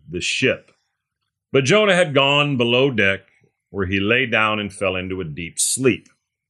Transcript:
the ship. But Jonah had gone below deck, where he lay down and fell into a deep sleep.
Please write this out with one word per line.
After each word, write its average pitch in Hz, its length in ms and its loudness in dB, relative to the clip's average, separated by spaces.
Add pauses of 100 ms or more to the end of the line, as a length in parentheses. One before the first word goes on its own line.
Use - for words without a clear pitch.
the 85 120 -8
ship. - 500 -2 (800)
But 135 140 2
Jonah 202 300 4
had 165 180 2
gone 143 420 2
below 123 340 2
deck, 98 380 0 (440)
where 95 160 -4
he 98 120 -2
lay 117 260 0
down 107 320 0
and 101 160 -6
fell 92 220 -2
into 92 240 -6
a 92 60 -8
deep 80 340 -10
sleep. - 480 0 (420)